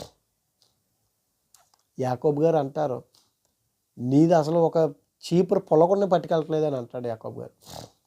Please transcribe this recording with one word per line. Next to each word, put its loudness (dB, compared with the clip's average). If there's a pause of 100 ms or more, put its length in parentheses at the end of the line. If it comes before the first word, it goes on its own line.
(2000)
యాకోబు -2
గారు 4
అంటారు, -4 (920)
"నీది 4
అసలు 2
ఒక 0
చీపురు -2
పొలకుండా 2
పట్టుకెళ్ళట్లేదు" -2
అని -2
అంటాడు -10
యాకోబు -10
గారు. -16 (540)